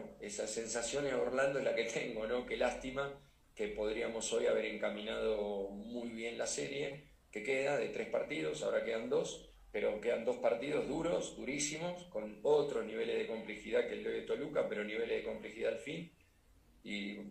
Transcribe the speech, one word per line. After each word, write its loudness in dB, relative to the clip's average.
esa -4
sensación -2
en 0
Orlando 2
es 0
la 4
que 2
tengo, -2
¿no? 0
Qué -2
lástima 0
que 0
podríamos 0
hoy 4
haber 4
encaminado 0
muy -6
bien -4
la 0
serie, -2
que -4
queda 2
de 2
tres -2
partidos, 0
ahora 4
quedan 0
dos, 0
pero 2
quedan 2
dos 2
partidos 2
duros, 0
durísimos, -2
con -6
otros 4
niveles 0
de 0
complejidad 0
que -4
el -4
de -2
Toluca, 0
pero -2
niveles 0
de -
complejidad -2
al -4
fin. -8
Y -4